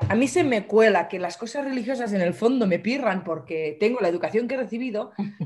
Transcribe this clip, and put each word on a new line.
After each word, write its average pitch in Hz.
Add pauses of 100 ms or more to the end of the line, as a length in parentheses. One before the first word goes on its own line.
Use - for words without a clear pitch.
a 196
mí 254
se 359
me 233
cuela 208
que 185
las 175
cosas 277
religiosas 247
en 196
el 175
fondo 233
me 175
pirran 214
porque 156
tengo 240
la 190
educación 175
que 269
he -
recibido, 233 (340)